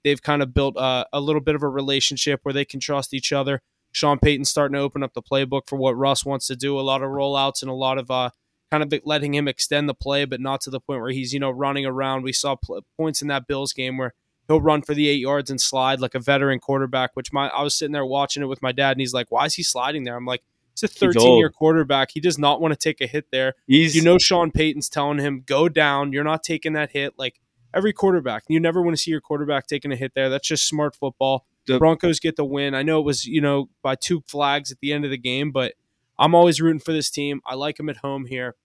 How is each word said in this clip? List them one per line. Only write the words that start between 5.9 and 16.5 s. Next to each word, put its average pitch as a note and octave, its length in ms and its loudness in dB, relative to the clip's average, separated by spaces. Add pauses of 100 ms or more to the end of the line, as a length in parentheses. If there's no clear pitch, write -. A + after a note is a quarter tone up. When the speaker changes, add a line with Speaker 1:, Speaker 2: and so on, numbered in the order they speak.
Speaker 1:
Russ C#3 280 0
wants C#3 240 -4
to C3+ 60 -4
do, C#3 240 -2
a C3+ 40 -4
lot C3+ 200 0
of C3+ 60 -4
rollouts C#3 540 -2
and C3 80 -8
a C3 40 -6
lot C3 240 0
of, B2 120 -8
uh, B2+ 200 -2 (400)
kind D3+ 140 2
of D3 200 -2
letting D3 300 -2
him D3 140 0
extend D3 400 -2
the C3+ 60 -2
play, C#3 320 -2
but C3 140 -8
not C3+ 200 -4
to - 100 -10
the C3 100 -8
point C3+ 200 -8
where A#2+ 100 -6
he's, B2+ 220 -6
you C#3 80 -4
know, C#3 100 -2
running C#3 360 -2
around. C3+ 360 -2
We C3 100 -4
saw C#3 240 -2
pl-, - 280 -12 (120)
points D#3 260 -2
in D3 60 -6
that C3+ 200 -4
Bills C#3 240 -4
game C3 240 -6
where B2+ 160 -6 (360)
he'll D#3 120 4
run D3+ 220 2
for - 100 -8
the D3 160 2
eight C#3+ 120 2
yards C#3 300 -2
and C3+ 100 -6
slide C3 400 0
like B2+ 140 -4
a C3 60 -2
veteran C#3 400 2